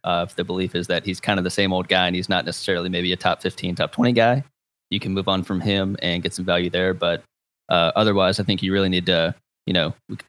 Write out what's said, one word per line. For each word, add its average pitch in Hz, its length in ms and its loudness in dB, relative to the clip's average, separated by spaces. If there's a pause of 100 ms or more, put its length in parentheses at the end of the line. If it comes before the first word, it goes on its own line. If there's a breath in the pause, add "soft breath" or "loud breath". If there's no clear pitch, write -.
uh, 87 240 0
if - 80 -20
the - 80 -2
belief 92 320 -4
is 87 100 -4
that 87 180 -2
he's 92 140 -4
kind 101 220 0
of 90 40 -2
the 90 60 -2
same 98 220 2
old 92 160 -2
guy 92 180 4
and 90 80 0
he's 92 140 -4
not 92 160 0
necessarily 87 440 -4
maybe 90 240 -2
a 92 40 0
top 90 260 0
fifteen, - 320 -4
top 78 160 -2
twenty 123 220 0
guy, 120 320 4 (460)
you 101 100 -4
can - 120 -4
move 95 160 0
on 95 140 0
from 92 180 -2
him 98 400 0
and 87 220 -2
get 98 100 -4
some 92 120 -6
value 90 260 2
there. 92 240 0
But, 85 280 -2 (460)
uh, 85 280 2
otherwise, 98 440 4
I 98 40 -4
think 92 180 0
you 95 100 0
really 98 160 2
need 90 180 0
to, 82 280 2 (320)
you - 80 0
know, 82 200 2 (340)